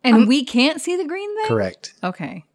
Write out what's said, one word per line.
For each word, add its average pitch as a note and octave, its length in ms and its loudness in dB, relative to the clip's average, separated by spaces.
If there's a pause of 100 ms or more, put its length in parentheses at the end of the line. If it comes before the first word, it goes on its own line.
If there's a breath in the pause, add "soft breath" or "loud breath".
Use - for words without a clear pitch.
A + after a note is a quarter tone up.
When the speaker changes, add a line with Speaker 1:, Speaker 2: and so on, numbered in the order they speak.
Speaker 1:
And B3 140 4
Speaker 2:
Um, A3 100 8
Speaker 1:
we C4 180 2
can't C#4 360 0
see F4 160 -4
the F#4 80 -4
green G4+ 320 -8
thing? A4 120 -4
Speaker 3:
Correct. G#2 440 -4 (100)
Speaker 1:
Okay. F3+ 420 -10 (100)